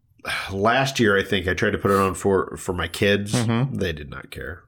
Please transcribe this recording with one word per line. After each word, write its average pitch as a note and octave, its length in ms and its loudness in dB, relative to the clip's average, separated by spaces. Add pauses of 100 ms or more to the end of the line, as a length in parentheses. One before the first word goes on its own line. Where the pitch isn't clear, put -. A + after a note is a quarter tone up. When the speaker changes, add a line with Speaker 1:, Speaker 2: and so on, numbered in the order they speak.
(520)
Speaker 1:
last B2 480 0
year, G2+ 160 6
I G2 60 4
think F#2 260 0
I F2+ 60 0
tried G#2 160 0
to F#2+ 80 0
put G2 120 0
it G2+ 60 6
on G2 180 2
for, F#2+ 440 0
for - 160 -6
my E2+ 140 -2
kids. G2+ 440 0
Speaker 2:
Mm-hmm. A#2 460 0
Speaker 1:
They F2+ 140 -2
did D2+ 180 -10
not - 200 -14
care. - 380 -12